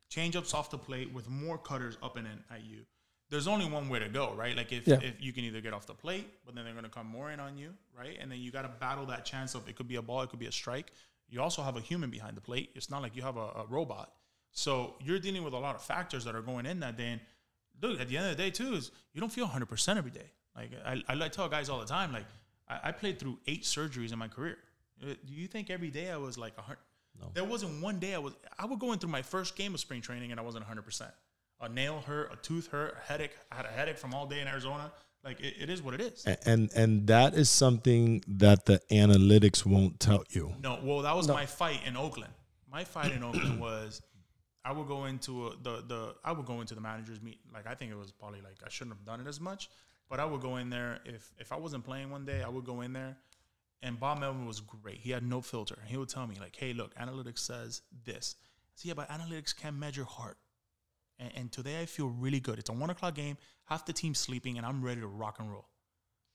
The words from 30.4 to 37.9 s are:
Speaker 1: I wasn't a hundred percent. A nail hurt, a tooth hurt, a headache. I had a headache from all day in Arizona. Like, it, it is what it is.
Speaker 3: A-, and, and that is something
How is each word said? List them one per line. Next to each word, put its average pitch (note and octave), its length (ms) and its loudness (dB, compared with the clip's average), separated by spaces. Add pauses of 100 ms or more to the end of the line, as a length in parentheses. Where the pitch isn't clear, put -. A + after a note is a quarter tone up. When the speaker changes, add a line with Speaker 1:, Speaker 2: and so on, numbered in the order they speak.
Speaker 1:
I - 20 -6
wasn't A2+ 220 -8
a - 40 -14
hundred A2 140 -10
percent. G#2+ 280 -10 (500)
A A#2+ 80 -6
nail C3+ 380 -2
hurt, D3 260 -4
a A2 40 -14
tooth E3 320 -4
hurt, D3+ 340 -4
a - 100 -14
headache. D3 240 -6 (140)
I C3 60 -12
had C3 100 -6
a - 40 -8
headache D3+ 280 -4
from B2+ 160 -8
all C#3 120 -4
day C#3+ 140 -4
in C#3 80 -4
Arizona. C#3 440 -6 (320)
Like, C3 160 -10
it, - 180 -6
it D3 120 -6
is F3+ 120 -4
what C3 120 -6
it D3 60 -4
is. - 260 -6
Speaker 3:
A-, - 220 0
and, A2+ 280 8
and A2 300 6
that A#2+ 280 10
is D#3 160 8
something A#2 800 8